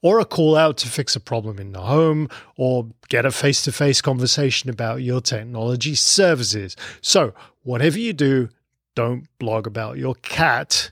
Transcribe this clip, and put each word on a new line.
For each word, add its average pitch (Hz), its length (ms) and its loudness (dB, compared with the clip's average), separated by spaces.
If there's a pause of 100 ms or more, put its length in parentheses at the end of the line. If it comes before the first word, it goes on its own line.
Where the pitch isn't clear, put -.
or 196 180 4
a 196 60 2
call 156 300 4
out 156 220 4
to - 100 -6
fix - 280 -4
a 127 40 -6
problem 107 400 -6
in 98 140 -12
the 92 80 -12
home 151 460 2 (300)
or 127 300 0 (220)
get 120 140 2
a 135 60 4
face-to-face 139 720 0
conversation 127 720 0
about 117 320 -6
your 123 180 -2
technology 120 720 -4
services. 123 840 2 (260)
So 147 340 2 (260)
whatever 135 380 0
you 233 140 -4
do, 135 360 2 (460)
don't 123 320 -4 (100)
blog 110 300 -2
about 110 320 -8
your 131 160 -4
cat. - 760 -2